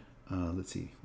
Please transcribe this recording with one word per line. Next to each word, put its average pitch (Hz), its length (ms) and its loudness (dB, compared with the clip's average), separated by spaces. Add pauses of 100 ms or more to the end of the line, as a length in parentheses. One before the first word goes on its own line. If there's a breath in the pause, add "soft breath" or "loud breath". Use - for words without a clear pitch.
(300)
uh, 90 220 4
let's 90 220 0
see, - 180 0 (140)